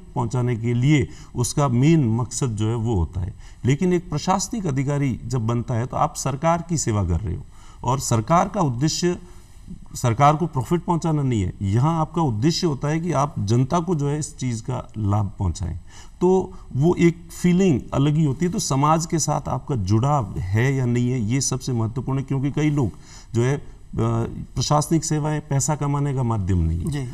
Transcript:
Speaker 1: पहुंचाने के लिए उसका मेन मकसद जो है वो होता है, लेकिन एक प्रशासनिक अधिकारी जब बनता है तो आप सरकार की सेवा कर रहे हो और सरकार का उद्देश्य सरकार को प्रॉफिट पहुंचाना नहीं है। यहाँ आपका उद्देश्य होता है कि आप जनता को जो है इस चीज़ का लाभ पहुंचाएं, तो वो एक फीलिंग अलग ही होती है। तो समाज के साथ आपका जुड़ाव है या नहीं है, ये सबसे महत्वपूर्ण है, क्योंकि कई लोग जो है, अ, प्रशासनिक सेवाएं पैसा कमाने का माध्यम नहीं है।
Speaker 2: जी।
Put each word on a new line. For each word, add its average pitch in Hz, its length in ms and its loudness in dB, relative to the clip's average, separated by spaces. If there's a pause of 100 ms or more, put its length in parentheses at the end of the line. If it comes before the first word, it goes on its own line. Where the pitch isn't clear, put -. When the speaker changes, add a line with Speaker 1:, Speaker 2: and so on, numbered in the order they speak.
(140)
Speaker 1:
पहुंचाने 123 420 0
के 117 180 0
लिए 135 340 4 (280)
उसका 139 320 0
मेन 127 480 4
मकसद 123 300 -2
जो 107 220 -2
है 117 80 0
वो 113 180 0
होता 90 260 0
है, 90 140 -6 (300)
लेकिन 151 280 2
एक 180 180 0
प्रशासनिक 190 560 -2
अधिकारी 139 580 0
जब 117 220 -2
बनता 120 280 0
है 117 120 0
तो - 100 -8
आप - 200 0
सरकार 165 520 0
की 165 100 0
सेवा 104 260 0
कर 82 160 0
रहे 87 160 -4
हो - 80 -12 (400)
और 131 160 -2
सरकार 127 480 2
का 208 120 -2
उद्देश्य 156 580 0 (760)
सरकार 139 420 4
को 165 100 0
प्रॉफिट 156 380 -2
पहुंचाना 160 380 0
नहीं 123 200 2
है। 90 100 -2 (100)
यहाँ 131 380 2
आपका 160 220 -2
उद्देश्य 143 440 2
होता 143 220 -2
है 160 120 0
कि 170 120 -2
आप 143 260 0
जनता 127 420 2
को 175 140 0
जो 143 140 0
है 147 100 0
इस - 180 -8
चीज़ 117 260 -4
का - 260 -6 (100)
लाभ 101 400 0
पहुंचाएं, 82 420 -4 (400)
तो 185 320 4 (200)
वो 151 220 2
एक - 360 2 (120)
फीलिंग 175 380 4 (140)
अलग 147 200 2
ही 160 100 2
होती 143 220 0
है। 175 60 -2
तो 220 60 -4
समाज 156 480 2
के 170 120 -2
साथ 147 300 -2
आपका 131 280 -4
जुड़ाव 110 640 0
है 113 360 0
या 131 120 0
नहीं 123 240 2
है, 127 100 -2
ये 117 200 0
सबसे 131 320 -4
महत्वपूर्ण 120 460 -2
है, 139 60 -2
क्योंकि 135 260 -2
कई 151 200 2
लोग 139 200 2 (440)
जो 117 100 4
है, 139 140 2
अ, - 40 -12 (920)
प्रशासनिक 151 500 2
सेवाएं 151 360 -2
पैसा 151 360 0
कमाने 143 380 -2
का 131 80 -2
माध्यम 98 360 0
नहीं 82 220 2
है। 143 100 -4
Speaker 2:
जी। 135 240 -4